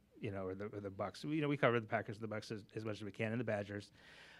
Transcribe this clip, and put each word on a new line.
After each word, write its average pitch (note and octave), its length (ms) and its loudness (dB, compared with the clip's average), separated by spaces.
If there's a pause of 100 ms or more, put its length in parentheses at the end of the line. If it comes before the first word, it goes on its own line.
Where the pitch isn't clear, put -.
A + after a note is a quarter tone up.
(200)
You G#2+ 100 -2
know, G2 160 -2
or F#2 80 -2
the, G2+ 120 -4
or G#2 140 -6
the G2+ 100 -4
Bucks. G2 340 -4
We, D3+ 120 0
you D#3 60 4
know, C#3+ 60 2
we D3 80 4
cover A#2+ 240 8
the G#2+ 60 -6
Packers, G#2+ 320 0
the A2 100 -4
Bucks G#2+ 220 -4
as, G#2+ 120 -4 (140)
as A2 80 -4
much A2 120 0
as G2+ 80 -6
we G2+ 60 -4
can, A2 220 0
and A#2+ 80 2
the A#2 40 0
Badgers. G2+ 460 0 (500)